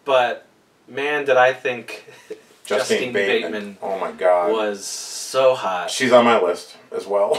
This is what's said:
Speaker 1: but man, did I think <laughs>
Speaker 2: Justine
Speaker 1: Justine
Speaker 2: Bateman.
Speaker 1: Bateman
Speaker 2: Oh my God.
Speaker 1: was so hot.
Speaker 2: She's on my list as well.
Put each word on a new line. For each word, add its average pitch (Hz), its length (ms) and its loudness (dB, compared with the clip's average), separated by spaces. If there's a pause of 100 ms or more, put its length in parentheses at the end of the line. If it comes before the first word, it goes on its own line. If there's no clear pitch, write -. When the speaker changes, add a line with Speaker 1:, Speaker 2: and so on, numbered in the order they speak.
Speaker 1:
but 127 400 0 (420)
man, 139 380 -4
did 131 100 4
I 127 160 6
think - 540 -8 (100)
<laughs> - 480 -20
Speaker 2:
Justine 123 140 -2
Speaker 1:
Justine 131 340 -2
Speaker 2:
Bateman. 104 400 -2
Speaker 1:
Bateman 101 300 -10
Speaker 2:
Oh 95 160 -6
my - 140 -6
God. 92 400 2
Speaker 1:
was 104 340 -2
so - 680 0
hot. 131 360 -4
Speaker 2:
She's 131 220 0
on 120 120 8
my 113 160 4
list - 360 -4 (140)
as - 160 -8
well. 101 320 0